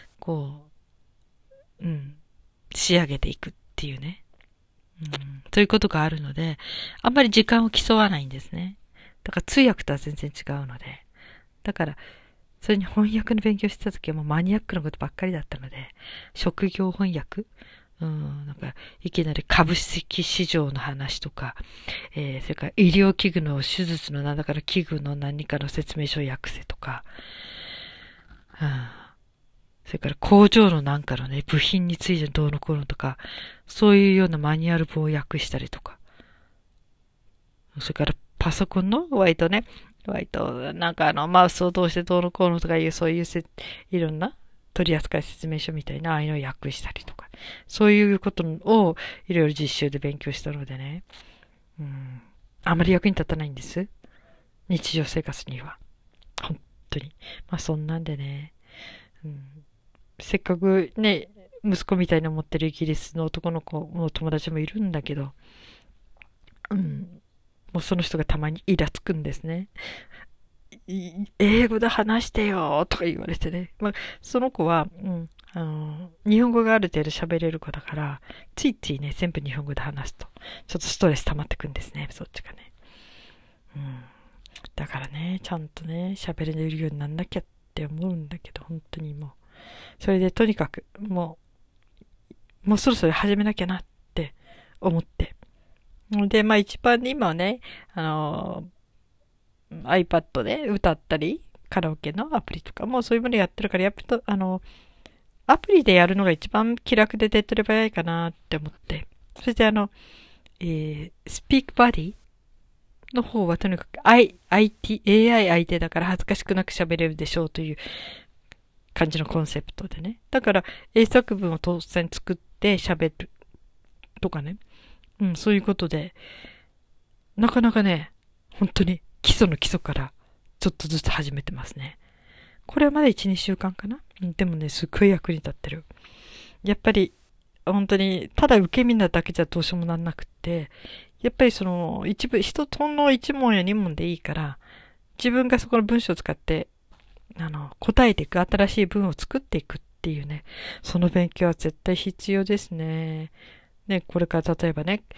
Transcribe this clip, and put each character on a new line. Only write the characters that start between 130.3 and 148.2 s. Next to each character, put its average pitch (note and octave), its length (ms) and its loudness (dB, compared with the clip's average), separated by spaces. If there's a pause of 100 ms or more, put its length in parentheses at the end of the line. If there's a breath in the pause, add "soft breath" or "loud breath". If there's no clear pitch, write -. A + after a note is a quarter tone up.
ち - 80 -2
ょ - 20 4
っ - 40 2
と - 160 -10
ず D#3 100 -2
つ - 100 0
始 C#3+ 220 -2
め C#3 100 -8
て - 120 -10
ま B2+ 120 -10
す - 140 -14
ね。 - 180 -12 (680 soft breath)
こ - 160 0
れ D4+ 40 8
は C#4+ 60 6
ま D4 100 2
だ D4 60 8
一、 G3+ 220 2
二 F#3+ 80 2
週 F#3+ 180 -2
間 F#3+ 160 -4
か F#3+ 160 -12
な？ B3 140 -8 (200)
う F#3 40 -4
ん、 E3+ 80 -4
で F#3+ 100 -2
も E3+ 140 0
ね、 D#3 100 -4
す - 200 -6
っ - 40 -16
ご - 140 6
い G3+ 40 10
役 F3+ 220 2
に E3 60 -2
立 D3 120 -8
っ C#3+ 40 -8
て - 160 -12
る。 D#3 160 -12 (800 loud breath)
や G3+ 120 2
っ - 20 -10
ぱ - 140 4
り、 G3+ 220 2 (520)
本 G3 220 2
当 G3 100 4
に、 F#3+ 380 0
た D4+ 120 4
だ B3+ 100 10
受 F#3 100 6
け - 160 2
身 A#3+ 120 4
な G#3 120 6
だ E3+ 160 2
け - 80 -8
じ E3+ 100 -2
ゃ D#3+ 40 4
ど - 160 -4
う - 20 0
し - 80 -2
よ F3+ 60 -4
う F3 40 -4
も E3 40 -4
な E3+ 100 -2
ん E3 80 -6
な E3+ 80 -4
く - 120 -10
っ - 20 -8 (160)
て、 E3+ 280 -6 (520 loud breath)
や A#3+ 80 0
っ - 40 -2
ぱ - 120 6
り E3 60 6
そ - 120 -6
の、 F3 440 -4
一 G#3 200 -4
部、 A3+ 140 2
一 C#4+ 260 -2
つ、 - 100 -10
ほ D4 100 0
ん D4 100 -2
の D4 120 6
一 C4 220 2
問 B3+ 240 4
や F#3 80 2
二 F#3+ 100 0
問 F#3+ 220 0
で E3+ 140 -4
い F3 60 -4
い D#3+ 40 -16
か - 140 -8
ら、 D3+ 240 -6 (600 soft breath)
自 B3 140 0
分 B3+ 160 2
が B3 120 4
そ - 100 -6
こ A#3 80 4
の A3 60 4
文 A#3 180 2
章 - 100 -4
を E3+ 60 0
使 - 140 -6
っ D3+ 40 -4
て、 - 320 -2 (680)
あ E3 120 -6
の、 D3 300 -10
答 - 260 6
え G#3+ 100 6
て - 80 -4